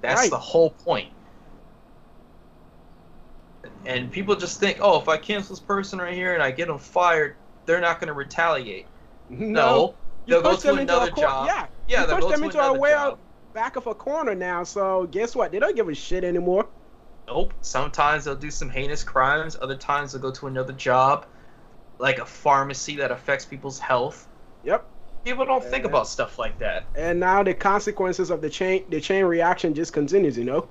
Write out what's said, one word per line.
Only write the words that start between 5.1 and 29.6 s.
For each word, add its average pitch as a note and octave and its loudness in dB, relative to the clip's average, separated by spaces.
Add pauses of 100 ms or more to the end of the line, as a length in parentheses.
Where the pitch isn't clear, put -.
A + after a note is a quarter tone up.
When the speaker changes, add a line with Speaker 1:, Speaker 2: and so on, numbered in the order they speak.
Speaker 1:
cancel G3+ -6
this - -16
person G3 -4
right F3+ -6
here F3+ -2
and D#3+ 2
I C3+ 2
get D#3+ -4
'em D3 -6
fired, E3 2 (300)
they're E3+ 2
not E3+ 0
gonna D#3 -6
retaliate." C#3 -2 (440)
Speaker 2:
No. B2+ -6
Speaker 1:
No. - 4 (320)
Speaker 2:
You E3+ 4
Speaker 1:
They'll E3+ 6
go E3+ 6
Speaker 2:
push F#3+ 0
Speaker 1:
to - -2
Speaker 2:
them C#3 4
into C#3 0
a F3 4
Speaker 1:
another E3+ 2
Speaker 2:
cor-, D4+ 2
Speaker 1:
job. C3+ 0
Speaker 2:
yeah. F4+ -2 (200)
Speaker 1:
Yeah, - 4
Speaker 2:
You - 4
Speaker 1:
they'll - 4
Speaker 2:
push F#4+ 4
Speaker 1:
go - 4
Speaker 2:
them D4+ 2
Speaker 1:
to D#4 0
Speaker 2:
into D4 -2
a C#4+ 4
Speaker 1:
another C4+ 4
Speaker 2:
well C#4+ 4
Speaker 1:
job. A#3 -10 (340)
Speaker 2:
back A#3 -4
of B3 -6
a A3 -4
corner C#4 -4
now, F3+ -4
so F#3+ 0
guess G#3 -2
what? F3+ 0
They F#3 -4
don't D#4+ 0
give G#3 0
a D3+ -4
shit F3+ -2
anymore. F3+ 2 (600)
Speaker 1:
Nope. D3+ 2
Sometimes D3 0
they'll C#3+ -4
do D3 -8
some - -4
heinous D3 -2
crimes. D3+ 0
Other C3 -6
times C#3+ -4
they'll C3 -10
go C3+ -4
to C3+ -12
another C3 -4
job, C3 4 (720)
like B2+ 0
a A#2 -8
pharmacy C#3 0
that C3+ -2
affects C3+ -4
people's C3+ -12
health. C3 -2 (360)
Speaker 2:
Yep. E3+ 0 (400)
Speaker 1:
People B3+ -2
don't C4 0
think B3+ -6
Speaker 2:
Yeah. F#3+ -2
Speaker 1:
about B2 2
stuff - -6
like A2+ -4
that. F#2+ -4 (100)
Speaker 2:
And E3+ -2
now F#3 4
the F#3+ 2
consequences G3 0
of E3 -2
the D3+ -4
chain, F#3 -2
the D#3 -2
chain G3 2
reaction E3+ 2